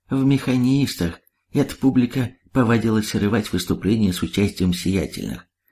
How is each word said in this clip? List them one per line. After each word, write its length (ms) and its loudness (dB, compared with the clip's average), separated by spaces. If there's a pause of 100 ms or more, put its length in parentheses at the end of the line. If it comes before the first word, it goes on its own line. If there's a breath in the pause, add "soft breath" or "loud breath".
в 160 0
механистах. 960 0 (320)
Эта 240 -2
публика 560 0 (200)
повадилась 580 2
срывать 420 0
выступления 600 0
с 100 -4
участием 500 0
сиятельных. 720 -4 (260)